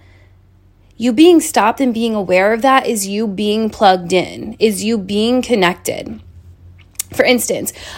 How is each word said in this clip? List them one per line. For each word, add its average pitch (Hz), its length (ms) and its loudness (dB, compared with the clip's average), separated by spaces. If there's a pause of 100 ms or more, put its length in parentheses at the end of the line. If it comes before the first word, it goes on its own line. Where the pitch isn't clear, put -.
(960)
you 233 160 -2
being 330 260 6
stopped 226 400 0
and 262 140 0
being 226 220 -2
aware 185 360 2
of 226 100 -2
that 269 260 4
is 202 200 -4
you 208 200 -4
being 208 420 -2
plugged 185 420 2
in, 185 480 -4
is 196 240 2
you 220 140 -2
being 214 440 -2
connected. - 800 -4 (920)
For 131 100 2
instance, 214 500 -2 (240)